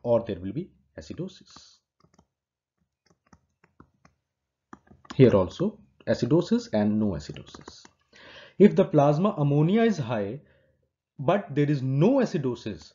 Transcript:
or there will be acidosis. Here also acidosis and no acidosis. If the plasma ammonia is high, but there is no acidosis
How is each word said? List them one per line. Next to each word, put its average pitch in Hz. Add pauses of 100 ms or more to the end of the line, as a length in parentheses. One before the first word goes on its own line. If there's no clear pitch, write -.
or 117
there 90
will 98
be 170 (280)
acidosis. - (3250)
Here 113
also 101 (280)
acidosis 165
and 107
no 107
acidosis. - (720)
If 180
the 190
plasma 147
ammonia 151
is 208
high, 113 (760)
but 170
there 147
is 139
no 156
acidosis 127